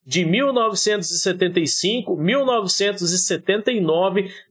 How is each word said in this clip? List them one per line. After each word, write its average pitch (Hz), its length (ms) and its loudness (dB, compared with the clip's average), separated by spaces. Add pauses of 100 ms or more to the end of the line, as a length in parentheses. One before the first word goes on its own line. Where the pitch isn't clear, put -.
de 160 200 -2
mil 262 260 2
novecentos 214 580 0
e 175 80 -2
setenta 185 400 0
e 160 80 2
cinco, 202 500 0
mil 214 280 0
novecentos 202 640 0
e 180 80 0
setenta 202 540 0
e 226 80 0
nove, 185 500 0 (200)